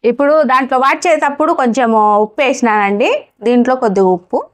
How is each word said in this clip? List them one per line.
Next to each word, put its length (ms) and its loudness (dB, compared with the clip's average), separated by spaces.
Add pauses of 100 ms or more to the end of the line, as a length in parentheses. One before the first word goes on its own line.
(100)
ఇప్పుడు 220 0 (180)
దాంట్లో 340 0
వాడ్చేటప్పుడు 760 0
కొంచెము 400 0 (240)
ఉప్పు 220 -8
వేసినానండి, 640 0 (360)
దీంట్లో 360 2
కొద్దిగా 340 2
ఉప్పు 220 -6 (160)